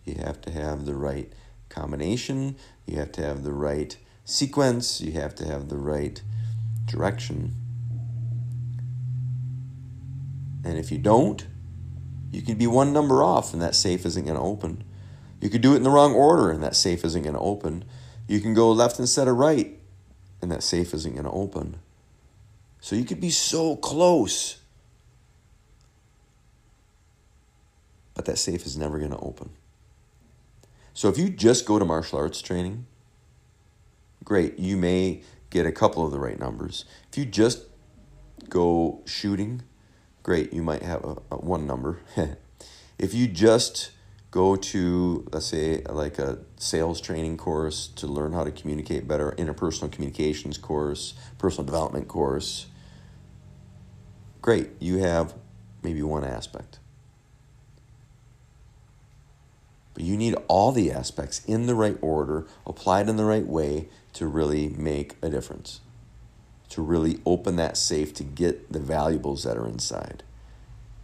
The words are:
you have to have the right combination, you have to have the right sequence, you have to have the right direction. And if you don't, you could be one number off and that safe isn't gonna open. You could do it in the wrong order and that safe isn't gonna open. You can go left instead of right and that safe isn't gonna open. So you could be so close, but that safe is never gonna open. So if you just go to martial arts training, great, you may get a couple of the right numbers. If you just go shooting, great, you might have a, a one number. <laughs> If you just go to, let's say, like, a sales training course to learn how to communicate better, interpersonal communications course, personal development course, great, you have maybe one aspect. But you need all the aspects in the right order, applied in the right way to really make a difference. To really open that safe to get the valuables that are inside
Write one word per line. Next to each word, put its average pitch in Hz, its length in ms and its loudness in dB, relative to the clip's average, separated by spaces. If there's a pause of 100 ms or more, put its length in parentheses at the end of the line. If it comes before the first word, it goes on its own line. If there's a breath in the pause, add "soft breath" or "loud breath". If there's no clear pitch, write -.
you 73 120 -8
have 76 260 -6
to - 100 -10
have 73 340 -4
the 71 100 -4
right 69 360 -4 (380 soft breath)
combination, 110 840 -4 (300 loud breath)
you - 120 -6
have 73 160 -4
to 85 80 -6
have 71 220 -4
the 71 100 -4
right 73 420 -2 (300 soft breath)
sequence, 135 760 0
you 80 140 -6
have 76 220 -4
to 78 100 -8
have 71 240 -6
the 71 80 -6
right 73 440 -4 (640 loud breath)
direction. - 720 -2 (3000)
And 82 140 -4
if - 140 -4
you - 60 -2
don't, 131 480 6 (840)
you - 100 -6
could 110 160 -2
be 117 100 4
one 139 260 6
number 143 300 6
off - 300 4
and - 80 -2
that - 140 2
safe 90 300 2
isn't 85 200 -2
gonna 71 180 -2
open. 90 400 -4 (580 loud breath)
You 110 80 0
could 113 120 2
do 131 120 10
it 143 40 8
in 120 60 2
the 131 60 6
wrong 143 240 10
order 139 380 8
and 78 120 -2
that - 120 0
safe 87 300 2
isn't 80 180 0
gonna 73 180 -4
open. 90 440 -4 (420 loud breath)
You 101 120 2
can 110 140 0
go 113 180 8
left 120 280 4
instead 123 280 2
of 127 100 4
right 143 420 2 (600)
and 87 100 -4
that - 120 -4
safe 87 300 0
isn't 76 220 -4
gonna 71 160 -6
open. 78 480 -6 (1000)
So - 140 -4
you 120 80 2
could 165 160 -6
be 175 120 0
so 160 440 2
close, 151 840 4 (3500)
but - 120 -8
that - 120 -2
safe - 280 -2
is 73 120 -8
never 76 220 -2
gonna 73 200 -6
open. - 320 -12 (1400 soft breath)
So - 140 2
if 95 100 4
you 185 120 4
just 123 360 6
go 104 140 4
to 92 60 4
martial 80 340 0
arts 76 220 -2
training, 95 440 -4 (1400)
great, - 360 2
you 92 160 0
may 90 480 2 (260 loud breath)
get 85 160 2
a 82 60 0
couple 82 340 2
of 73 60 -2
the 69 80 -4
right 58 180 -6
numbers. - 480 -8 (240 loud breath)
If - 80 -12
you 139 80 -2
just 113 380 2 (840)
go 85 560 2
shooting, 104 580 -4 (600 soft breath)
great, 85 300 0
you 85 80 -4
might 80 220 -2
have 87 200 -6
a, 76 140 -8 (140)
a 69 60 -6
one 82 280 -4
number. 69 340 -6 (160)
<laughs> 76 220 -4 (600 loud breath)
If 95 160 -2
you 120 160 2
just 110 600 4 (380 soft breath)
go 95 280 4
to, 90 720 0
let's - 140 -4
say, 80 380 -2
like, 73 360 -4
a 67 200 -4 (180)
sales 82 420 -2
training 80 380 -4
course 78 580 -4
to 76 120 -8
learn 76 260 -4
how 85 100 -2
to - 80 -4
communicate 73 560 -4
better, 73 300 0
interpersonal 78 520 -4
communications 73 680 -4
course, 76 560 -4 (240 loud breath)
personal 87 280 -2
development 71 440 -2
course, 71 560 -2 (1800 loud breath)
great, 110 380 4
you 90 180 0
have 85 360 2 (480)
maybe 78 220 -4
one 76 220 -2
aspect. - 540 -10 (3250)
But - 100 -8
you 95 140 0
need 113 180 2 (120)
all 101 260 6
the 95 180 4
aspects - 540 -8
in 113 220 0
the 123 80 4
right 107 260 2
order, 76 460 0 (180 loud breath)
applied 101 440 0
in 110 80 0
the 107 80 2
right 107 220 2
way 76 400 -2 (260 loud breath)
to 82 140 -4
really 76 400 0
make 76 540 -4
a 85 80 -2
difference. - 500 -8 (880)
To - 120 -6
really 80 440 2
open 90 300 2
that 82 220 0
safe 76 360 0
to - 100 -10
get 73 480 -2
the 78 80 -4
valuables 73 640 0
that 57 140 -2
are 58 100 -4
inside 55 560 -8 (800 soft breath)